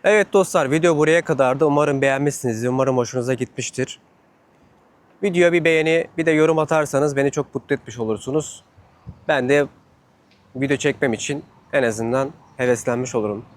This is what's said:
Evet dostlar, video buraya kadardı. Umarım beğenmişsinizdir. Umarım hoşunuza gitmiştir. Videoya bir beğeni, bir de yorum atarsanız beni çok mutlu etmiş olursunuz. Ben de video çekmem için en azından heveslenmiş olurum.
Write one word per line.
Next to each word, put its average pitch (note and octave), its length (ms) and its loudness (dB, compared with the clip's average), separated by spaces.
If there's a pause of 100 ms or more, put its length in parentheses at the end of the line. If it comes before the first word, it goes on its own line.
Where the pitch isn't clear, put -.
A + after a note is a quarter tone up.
Evet G3+ 300 2
dostlar, F3 380 2
video D#3+ 260 2
buraya D#3 240 4
kadardı. C#3 440 0
Umarım D3 360 2
beğenmişsinizdir. C3+ 680 -2
Umarım C3 300 0
hoşunuza B2 360 -2
gitmiştir. - 680 -8 (1200)
Videoya F3 300 2
bir E3+ 100 2
beğeni, D#3+ 440 2 (100)
bir D#3+ 80 -2
de E3 60 4
yorum D#3 280 4
atarsanız D3 560 0
beni C#3 160 2
çok - 240 -6
mutlu C3+ 200 -4
etmiş A#2 240 -14
olursunuz. A#2 640 -4 (640)
Ben C3+ 220 0
de C#3+ 180 4 (880)
video C3+ 220 -2
çekmem C#3 360 0
için C#3+ 300 -6 (300)
en C#3 100 2
azından A#2 460 -2 (280)
heveslenmiş B2 580 -2
olurum. G#2 300 -4 (120)